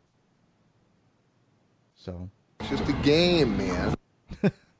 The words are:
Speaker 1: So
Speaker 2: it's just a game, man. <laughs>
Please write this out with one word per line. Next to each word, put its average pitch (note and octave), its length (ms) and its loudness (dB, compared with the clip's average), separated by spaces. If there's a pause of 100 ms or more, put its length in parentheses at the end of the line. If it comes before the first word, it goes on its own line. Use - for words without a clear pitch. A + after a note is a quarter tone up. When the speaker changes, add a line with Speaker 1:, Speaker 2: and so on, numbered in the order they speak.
(1900)
Speaker 1:
So F2+ 340 -12 (320)
Speaker 2:
it's - 100 -8
just - 180 -4
a C#3+ 40 0 (120)
game, D#3 520 4
man. F#2 380 -2 (480)
<laughs> - 100 2 (280)